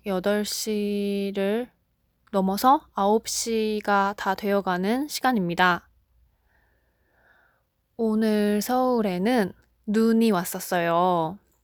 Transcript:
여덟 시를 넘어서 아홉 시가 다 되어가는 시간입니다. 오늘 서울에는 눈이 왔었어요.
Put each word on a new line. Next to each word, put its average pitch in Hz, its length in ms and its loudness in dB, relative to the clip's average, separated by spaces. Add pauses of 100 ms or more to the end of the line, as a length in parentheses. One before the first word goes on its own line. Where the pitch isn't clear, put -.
여덟 202 380 0
시를 202 1300 -4 (640)
넘어서 202 600 2
아홉 208 360 0
시가 208 880 -2
다 190 180 -2
되어가는 202 720 -2
시간입니다. 180 800 0 (2000)
오늘 214 680 0
서울에는 233 920 0 (320)
눈이 226 460 4
왔었어요. 175 1080 0 (240)